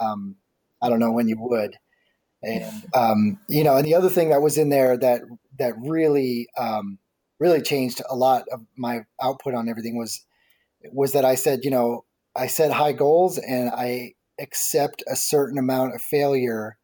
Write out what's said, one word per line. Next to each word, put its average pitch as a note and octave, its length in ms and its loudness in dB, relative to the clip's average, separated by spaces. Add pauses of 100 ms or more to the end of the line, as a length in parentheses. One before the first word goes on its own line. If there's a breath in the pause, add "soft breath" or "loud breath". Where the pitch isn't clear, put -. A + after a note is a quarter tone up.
um, G2+ 360 -6 (440)
I B2 80 0
don't A#2 120 2
know A2+ 120 2
when A#2 160 0
you A2 100 -2
would. A2+ 380 -2 (640)
And, - 420 -10 (100)
um, G#2+ 540 2
you D3+ 160 2
know, C#3 120 6
and C#3+ 80 4
the D#3 100 2
other F#3 140 4
thing F3 220 2
that C#3+ 120 4
was D3+ 160 2
in D3+ 100 4
there C3 280 4
that, A#2+ 260 2 (360)
that B2 200 -2
really, C#3 800 0
um, G#2+ 420 -6 (420)
really D#3+ 220 4
changed C3 460 -4
a C3+ 60 -6
lot B2+ 380 2
of A#2+ 80 -10 (160)
my A#2+ 240 -6 (200)
output C3+ 340 -4
on A#2 140 -4
everything A2+ 280 -8
was, A2+ 280 -10 (680)
was C3+ 200 0
that C#3 120 2
I C3 100 4
said, C3 300 -2
you C#3 60 0
know, A#2+ 340 0 (320)
I B2+ 100 -4
set D3+ 240 0
high D3 220 0
goals E3 460 2
and B2 320 -4
I B2 440 -6 (260)
accept - 680 -2
a C3 80 -4
certain C#3+ 420 0
amount B2+ 380 0
of - 60 -12
failure B2 800 -2